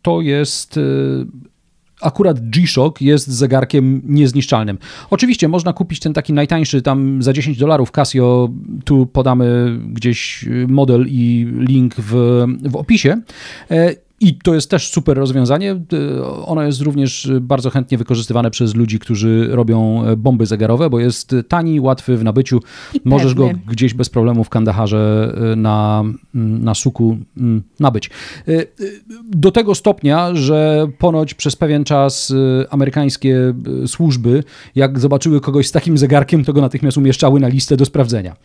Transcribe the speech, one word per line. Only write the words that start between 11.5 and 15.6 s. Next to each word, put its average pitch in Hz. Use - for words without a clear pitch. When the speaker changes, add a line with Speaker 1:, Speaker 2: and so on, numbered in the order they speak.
Speaker 1:
link 127
w, 107
w 135
opisie. 202
E, 165
i 175
to 175
jest 156
też -
super 143
rozwiązanie. 135